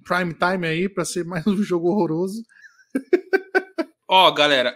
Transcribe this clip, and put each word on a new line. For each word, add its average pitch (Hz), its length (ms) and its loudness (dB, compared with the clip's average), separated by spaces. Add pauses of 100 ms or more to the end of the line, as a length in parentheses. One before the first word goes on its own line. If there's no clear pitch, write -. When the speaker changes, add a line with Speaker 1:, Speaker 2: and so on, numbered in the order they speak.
Speaker 1:
prime 180 300 -4
time 180 340 -2
aí, 165 220 -2
pra 180 160 -6
ser 170 200 -6
mais 170 220 -6
um 202 140 0
jogo 175 280 -2
horroroso. 190 520 -2 (520)
<laughs> - 420 -2 (720)
Speaker 2:
Ó, 185 240 6
galera, 143 440 2